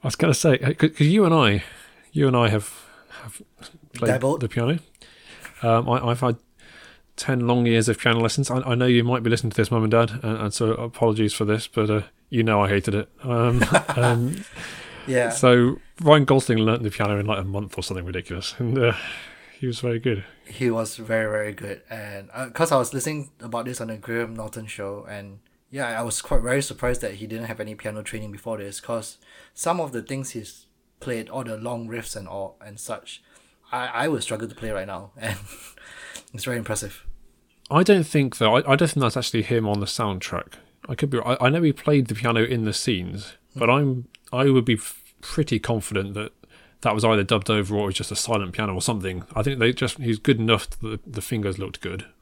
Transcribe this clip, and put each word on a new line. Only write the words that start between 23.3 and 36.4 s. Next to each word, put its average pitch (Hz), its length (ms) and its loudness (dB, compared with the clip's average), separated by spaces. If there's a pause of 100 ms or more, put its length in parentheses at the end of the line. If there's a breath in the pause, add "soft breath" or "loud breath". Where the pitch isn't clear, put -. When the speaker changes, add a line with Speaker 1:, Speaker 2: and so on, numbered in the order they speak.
Speaker 2:
about 113 240 -6
this 123 160 -8
on 113 80 -8
the 110 80 -8
Graham 113 400 -6
Norton 110 300 -10
show, 104 420 -10
and 101 300 -14 (320)
yeah, 123 280 -6
I 113 40 -2
was 113 180 -4
quite 131 220 4
very 127 200 2
surprised 123 380 -4
that 101 140 -6
he 104 120 -12
didn't 113 200 -8
have 113 140 -8
any 107 140 -8
piano 107 280 -10
training 107 300 -10
before 107 260 -8
this, 98 220 -12
'cause 113 360 -8 (380 loud breath)
some 170 260 -2
of 147 120 -4
the 117 100 -6
things 135 280 -8
he's - 360 -14 (340)
played, 117 300 -8
all 131 140 -8
the 113 120 -8
long 117 320 -8
riffs 117 260 -10
and 101 140 -12
all 95 360 -10
and 104 140 -18
such, - 440 -12 (500 soft breath)
I, 123 140 -4 (180)
I 160 40 2
would 139 140 0
struggle 113 260 -6
to 117 60 -14
play 110 160 -8
right 98 160 -4
now, 98 280 -12
<laughs> - 20 -20
and 107 200 -6 (960 loud breath)
it's 107 100 -12